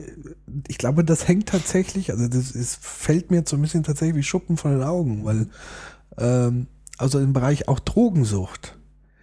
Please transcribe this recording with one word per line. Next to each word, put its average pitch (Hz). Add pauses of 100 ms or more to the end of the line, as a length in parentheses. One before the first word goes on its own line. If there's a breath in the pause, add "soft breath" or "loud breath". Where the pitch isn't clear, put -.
(680)
ich -
glaube, 147
das 160
hängt 185
tatsächlich, 185
also 120
das 127
ist, 120
fällt -
mir 170
so 143
ein 147
bisschen 151
tatsächlich 160
wie 143
Schuppen 175
von -
den 131
Augen, 139
weil, 110 (720 loud breath)
ähm, 123 (300)
also 131
im 135
Bereich 135
auch 135
Drogensucht, 131 (460 soft breath)